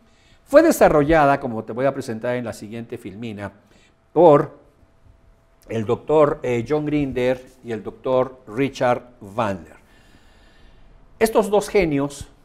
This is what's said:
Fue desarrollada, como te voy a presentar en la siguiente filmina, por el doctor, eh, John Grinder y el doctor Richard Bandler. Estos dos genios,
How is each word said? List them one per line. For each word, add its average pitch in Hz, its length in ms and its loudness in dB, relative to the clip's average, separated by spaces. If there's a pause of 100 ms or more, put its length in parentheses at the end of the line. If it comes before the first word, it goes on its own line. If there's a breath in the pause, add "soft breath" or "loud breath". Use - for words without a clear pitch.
(460 soft breath)
Fue 294 160 6
desarrollada, 156 760 4
como 110 240 -8
te 113 120 -10
voy 127 100 -4
a 135 80 0
presentar 123 440 -6
en 123 100 -8
la 104 80 -10
siguiente 117 420 -14
filmina, 104 560 -12 (640 soft breath)
por 143 440 6 (1080)
el 113 160 -6
doctor, 147 580 0
eh, 120 240 -2
John 151 200 -4
Grinder 127 580 -2 (180)
y 117 100 -10
el 104 100 -8
doctor 127 680 -4
Richard 127 540 -2 (180)
Bandler. 98 580 -6 (1400 soft breath)
Estos 220 300 0
dos 202 180 0
genios, 147 600 -2 (160)